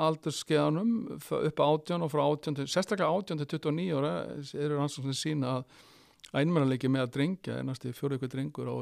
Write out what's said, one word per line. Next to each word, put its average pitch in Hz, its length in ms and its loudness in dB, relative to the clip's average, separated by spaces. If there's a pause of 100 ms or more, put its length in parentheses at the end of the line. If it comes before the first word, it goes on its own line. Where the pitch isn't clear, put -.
aldursskeiðunum, 156 840 2 (260)
f-, 135 260 -2
upp 151 160 2
á 143 60 6
átján 160 400 2
og 139 80 -4
frá 147 100 2
átján 147 320 0
til, 139 140 -4
sérstaklega 185 400 2
átján 175 320 -2
til 143 80 -6
tuttugu 151 240 -2
og - 20 0
níu 170 220 0
ára 147 140 2 (400)
eru 147 260 -2
rannsóknir 139 400 -2
sýna 135 400 0
að, 127 80 -8 (640)
að 135 100 0
einmanaleiki 139 480 2
meðal 131 240 2
drengja 139 460 -2
er 131 100 -4
næstu 131 240 -6
fjórði 139 300 -4
hver 123 100 -4
drengur 127 380 -6
á 120 120 -4